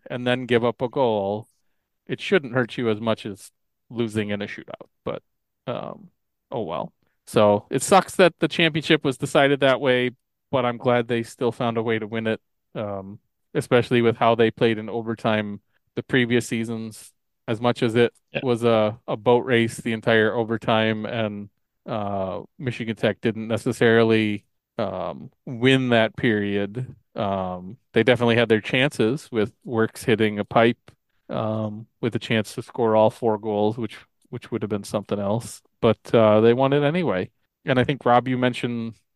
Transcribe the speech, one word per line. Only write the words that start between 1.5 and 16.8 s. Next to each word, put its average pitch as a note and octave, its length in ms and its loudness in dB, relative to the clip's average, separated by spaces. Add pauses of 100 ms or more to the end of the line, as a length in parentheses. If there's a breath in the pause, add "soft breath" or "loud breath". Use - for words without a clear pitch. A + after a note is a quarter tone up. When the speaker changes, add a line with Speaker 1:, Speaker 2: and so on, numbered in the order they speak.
Speaker 1:
It E3+ 140 -8
shouldn't C#3 340 0
hurt B2 240 -2
you A#2+ 120 -2
as G#2+ 100 0
much A2 260 -2
as G2+ 260 -12 (380)
losing A2 400 -4
in G2+ 120 -6
a G2+ 60 -8
shootout, - 400 -16 (180)
but, - 180 -8 (440)
um, - 420 -10 (420)
oh B2 100 -6
well. D#2+ 320 -8 (320)
So G#2 440 4
it C3+ 120 -4
sucks - 340 2
that F3 240 4
the E3 100 0
championship D#3+ 560 0
was C#3 120 -2
decided C#3 440 2
that C3 180 4
way, B2 320 2 (400)
but B2+ 140 0
I'm A#2+ 120 -4
glad A#2+ 300 0
they A#2 160 -2
still A#2 280 -4
found A#2 260 -4
a A2+ 60 -2
way A2+ 160 -2
to G#2+ 80 -8
win A2+ 200 -6
it, A2 140 -2 (340)
um, G2+ 440 -8 (340)
especially A#2+ 480 2
with A2+ 160 2
how A#2 180 4
they A2+ 160 4
played A2+ 260 0
in G#2+ 120 -10
overtime G#2+ 720 -4 (340)
the - 80 -6
previous A#2+ 440 0
seasons. A2+ 680 -8 (340)